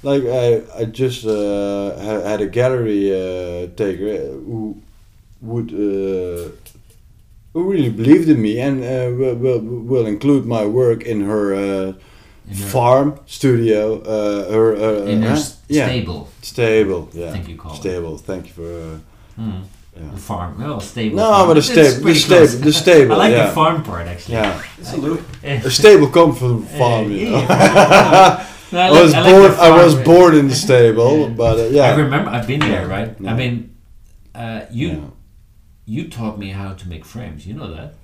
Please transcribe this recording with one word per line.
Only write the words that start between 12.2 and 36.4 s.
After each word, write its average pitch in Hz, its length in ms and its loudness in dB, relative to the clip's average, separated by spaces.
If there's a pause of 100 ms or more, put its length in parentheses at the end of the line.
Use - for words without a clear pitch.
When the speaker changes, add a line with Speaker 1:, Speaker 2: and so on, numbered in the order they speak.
Speaker 2:
In 98 60 -14
her 101 140 -10
Speaker 1:
farm 131 560 0
studio, 117 540 -2 (220)
uh, 104 500 -6
her, 110 240 2
uh, 104 380 -4
Speaker 2:
In 110 80 0
her 113 80 -2
Speaker 1:
huh? 139 60 0
Speaker 2:
s-, 151 220 -6 (100)
Speaker 1:
Yeah. 143 200 0
Speaker 2:
stable. 85 420 -8 (120)
Speaker 1:
Stable, 107 720 -2
yeah. 85 140 -12
Speaker 2:
I 80 60 -12
think 87 160 -12
you 80 80 -18
call 80 160 -18
it. 73 40 -16
Speaker 1:
Stable, 85 400 -8
thank 92 300 -12
you 80 60 -20
for, 85 180 -16
uh, 80 680 -18
Speaker 2:
Mm. 98 200 -10 (360)
Speaker 1:
yeah. 80 160 -16
Speaker 2:
The 90 60 -14 (100)
farm, 87 300 -10
well, 143 200 -10
stable 113 380 -8
Speaker 1:
No, 220 120 0
Speaker 2:
farm. 196 180 4
Speaker 1:
but 165 80 4
the 151 40 6
Speaker 2:
It's - 120 -2
Speaker 1:
stable, 147 240 6
the 131 60 -8
Speaker 2:
pretty 156 180 2
Speaker 1:
stable, 170 280 6
Speaker 2:
close. 120 140 -2
Speaker 1:
the 151 120 2
stable, 147 420 4
Speaker 2:
<laughs> - 0 -
I - 20 2
like - 160 2
Speaker 1:
yeah. 113 140 2
Speaker 2:
the - 40 -2
farm 156 320 0
part, 87 240 -10
actually. 87 280 -10
Speaker 1:
Yeah. 98 260 -4 (180)
Speaker 3:
It's - 140 -14
a - 40 -8
loop. 151 240 -6 (220)
Speaker 2:
Eh. 139 220 -6
Speaker 1:
A 131 40 -2
stable 156 380 6
come 165 280 4
from 123 160 -2 (100)
the - 120 -14
Speaker 2:
Eh, 147 60 -10
Speaker 1:
farm, 113 320 0
you - 200 -4
know. - 80 0
Speaker 2:
yeah. 185 1120 4
Speaker 1:
<laughs> - 40 -20 (180)
Speaker 2:
No, 175 80 -4
I 180 80 2
Speaker 1:
I - 20 2
Speaker 2:
like, 156 140 8
Speaker 1:
was 156 100 6
Speaker 2:
I 139 80 2
like 180 100 6
Speaker 1:
born, 196 200 10
Speaker 2:
the 170 160 0
Speaker 1:
I 170 160 8
was 165 100 6
Speaker 2:
farm. 123 180 0
Speaker 1:
born 175 280 8
in 139 100 2
the 127 60 -2
stable, 120 640 4
Speaker 2:
Yeah. 139 80 -2 (160)
Speaker 1:
but, 113 160 2
uh, 117 40 -2 (140)
yeah. 143 140 4
Speaker 2:
I - 40 2
remember, 143 400 -2
I've 117 120 -6
been 139 120 -4
there, 92 280 -2
Speaker 1:
Yeah. 92 100 -8
Speaker 2:
right? 113 220 -10
Speaker 1:
Yeah. 95 120 -8
Speaker 2:
I - 100 -4
mean, 120 280 -8 (640)
uh, 113 240 -12 (120)
you, 127 180 -6
Speaker 1:
Yeah. 160 60 -8 (880)
Speaker 2:
you 110 240 -10
taught 110 280 -12
me 98 120 -12